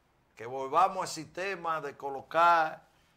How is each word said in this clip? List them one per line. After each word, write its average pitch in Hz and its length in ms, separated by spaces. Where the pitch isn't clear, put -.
que 110 100
volvamos 151 560
al 165 60
sistema 170 720
de 143 160
colocar 160 880